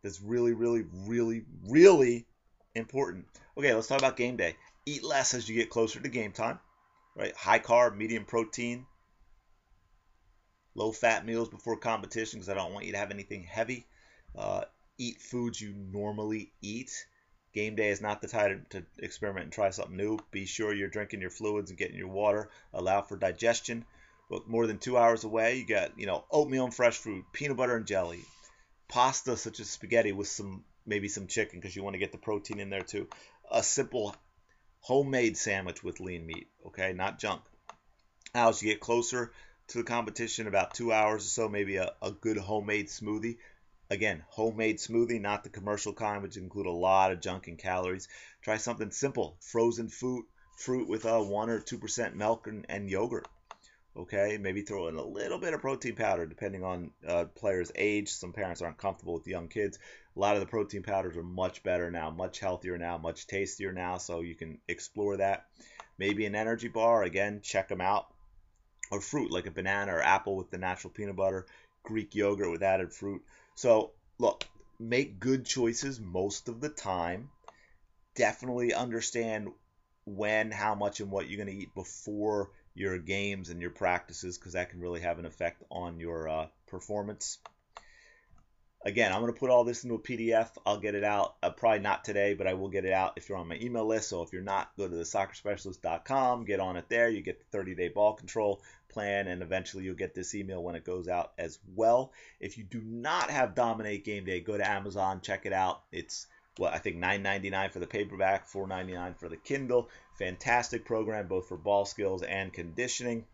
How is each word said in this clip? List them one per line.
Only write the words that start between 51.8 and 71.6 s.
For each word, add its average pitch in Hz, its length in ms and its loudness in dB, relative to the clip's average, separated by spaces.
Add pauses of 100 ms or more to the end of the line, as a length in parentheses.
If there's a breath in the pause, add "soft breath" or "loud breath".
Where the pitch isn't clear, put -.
milk 107 300 0
and, 107 240 -10
and 101 180 -4
yogurt. 101 400 -2 (680 soft breath)
Okay, 107 400 0
maybe 98 240 -2
throw 101 260 -4
in 80 80 -4
a 76 80 -4
little 120 360 -4
bit 165 160 -2
of - 60 -6
protein 127 340 -4
powder, 98 320 2
depending 95 360 -6
on, 90 280 -4 (140)
uh, 85 200 2
players' 90 500 -2
age. 104 340 2
Some 90 220 -6
parents 90 300 -4
aren't 82 160 -6
comfortable 90 380 -4
with 80 120 -6
young 87 220 -6
kids. 101 300 -2 (360 loud breath)
A - 40 -8
lot 104 160 6
of 101 60 2
the 92 40 -2
protein 101 380 -2
powders 92 340 -2
are 85 60 -6
much 90 400 -2
better 87 260 0
now, 80 220 -4
much 90 280 -6
healthier 90 380 -4
now, 85 220 -4
much 82 260 -6
tastier 98 460 -4
now, 90 260 -4
so 85 240 -6
you 85 140 -8
can 80 320 -12
explore 101 500 -4
that. 98 300 0 (500 loud breath)
Maybe 101 300 2
an 101 80 -2
energy 110 320 0
bar, 113 340 6
again, 98 400 0
check - 300 -2
'em 92 100 -2
out. 98 320 2 (800)
Or 101 100 -4
fruit, - 300 -2
like 90 160 -2
a 92 40 -8
banana 95 440 -2
or 80 60 2
apple 95 340 4
with 92 160 -8
the 92 80 -8
natural 92 340 -4
peanut 101 220 -6
butter, 95 320 0 (340 loud breath)